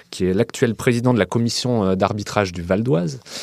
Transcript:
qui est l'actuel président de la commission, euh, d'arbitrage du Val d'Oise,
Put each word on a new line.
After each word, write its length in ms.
qui 160
est 80
l'actuel 400
président 400
de 40
la 60
commission, 600
euh, 100
d'arbitrage 580
du 80
Val 220
d'Oise, 380